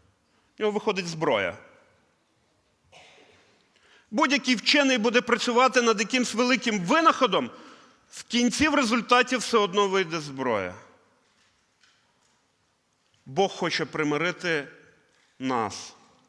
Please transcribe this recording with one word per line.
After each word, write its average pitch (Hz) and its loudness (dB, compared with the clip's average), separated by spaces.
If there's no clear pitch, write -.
В - -18
нього 208 -2
виходить 202 -4
зброя. 127 -2
Будь-який 262 2
вчений 262 2
буде 220 2
працювати 240 2
над 226 2
якимсь 226 -2
великим 240 0
винаходом, 190 2
в - -16
кінці 240 0
в 294 2
результаті 247 2
все 226 0
одно 202 2
вийде 175 -2
зброя. 127 -4
Бог 180 0
хоче 165 -4
примирити 156 -2
нас 120 -4